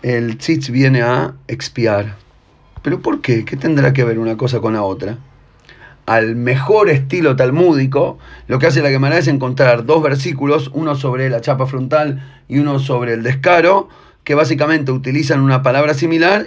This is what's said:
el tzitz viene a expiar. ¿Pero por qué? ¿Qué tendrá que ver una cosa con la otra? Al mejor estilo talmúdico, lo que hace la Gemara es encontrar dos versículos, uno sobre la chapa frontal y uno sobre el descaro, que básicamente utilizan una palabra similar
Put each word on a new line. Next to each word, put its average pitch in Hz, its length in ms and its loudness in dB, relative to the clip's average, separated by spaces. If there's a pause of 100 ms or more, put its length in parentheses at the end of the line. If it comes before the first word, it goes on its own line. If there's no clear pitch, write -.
el 117 360 -2
tzitz 139 320 -2
viene 131 320 2
a 123 320 -2 (140)
expiar. 107 680 -4 (680)
¿Pero 175 180 -4
por - 200 -4
qué? 113 240 0
¿Qué - 120 -10
tendrá 139 360 0
que 135 120 2
ver 113 140 -2
una 113 180 -2
cosa 120 240 -2
con 110 140 -2
la 107 80 -2
otra? 95 360 -6 (880)
Al 113 300 0
mejor 135 540 2
estilo 147 440 0
talmúdico, 139 840 2 (280)
lo 127 120 -2
que 143 80 2
hace 156 160 2
la 143 80 2
Gemara 139 260 0
es 170 100 0
encontrar 127 600 2
dos 156 160 4
versículos, 143 720 -2
uno 160 200 -2
sobre 131 360 -2
la 117 100 -2
chapa 131 260 -2
frontal 135 560 -2 (240)
y 135 120 -2
uno 143 200 0
sobre 123 360 -2
el 113 80 -4
descaro, 170 680 2 (340)
que 143 120 -2
básicamente 147 580 0
utilizan 135 480 -2
una 135 220 2
palabra 143 320 2
similar 170 520 0